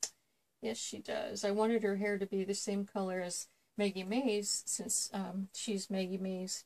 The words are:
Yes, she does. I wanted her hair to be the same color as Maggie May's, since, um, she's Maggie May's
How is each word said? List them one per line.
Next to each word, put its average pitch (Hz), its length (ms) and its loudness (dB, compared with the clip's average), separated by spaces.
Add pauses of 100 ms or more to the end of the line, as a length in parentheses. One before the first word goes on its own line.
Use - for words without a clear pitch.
(600)
Yes, 226 160 -2
she - 220 -6
does. 214 440 -4
I 202 80 2
wanted 214 320 4
her 202 140 2
hair 208 200 2
to 196 80 -2
be 196 200 0
the 196 100 0
same 202 300 -2
color 190 340 -2
as 180 280 -4 (300)
Maggie 196 260 2
May's, 208 640 2
since, - 480 0
um, 190 400 -2
she's 196 360 -2
Maggie 190 280 0
May's 185 480 -4